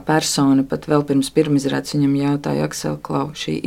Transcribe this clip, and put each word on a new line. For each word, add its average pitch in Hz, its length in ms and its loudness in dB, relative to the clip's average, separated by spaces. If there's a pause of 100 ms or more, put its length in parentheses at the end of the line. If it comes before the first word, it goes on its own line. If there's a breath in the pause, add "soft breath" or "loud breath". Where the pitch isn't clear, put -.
persona, 139 640 2
pat - 220 -6
vēl 147 160 4
pirms 135 280 0
pirmizrādes 139 640 0
viņam 139 200 2
jautāju: 143 480 0
"Aksel, 151 380 -4
Klau, 147 320 -4
šī - 220 -6 (100)